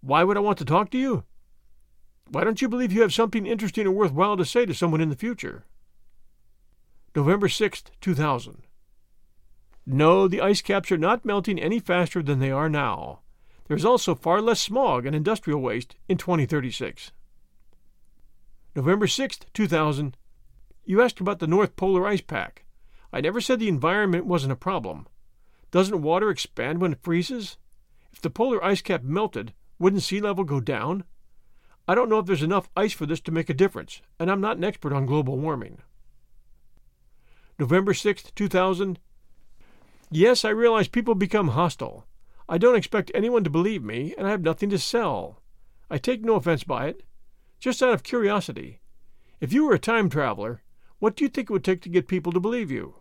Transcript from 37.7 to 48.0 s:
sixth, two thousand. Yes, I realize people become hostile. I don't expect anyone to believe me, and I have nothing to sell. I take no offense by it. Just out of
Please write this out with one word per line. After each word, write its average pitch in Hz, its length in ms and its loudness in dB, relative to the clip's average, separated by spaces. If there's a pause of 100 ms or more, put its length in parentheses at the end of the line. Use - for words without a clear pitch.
sixth, - 420 -4
two 202 140 -2
thousand. 185 500 0 (1120)
Yes, 202 320 4
I 214 60 2
realize 220 400 4
people 233 260 0
become 196 340 2
hostile. 156 560 -2 (440)
I 165 80 0
don't 240 180 6
expect 220 400 0
anyone 226 300 2
to 156 40 0
believe 170 340 0
me, 117 340 -6
and 196 100 -4
I 196 40 0
have 208 100 -2
nothing 165 300 0
to 196 80 2
sell. 160 640 -4 (480)
I 151 80 -4
take 240 260 -2
no 226 120 4
offense 160 300 0
by 127 220 -4
it. - 160 -10 (560)
Just 247 220 -2
out 254 120 4
of - 100 -2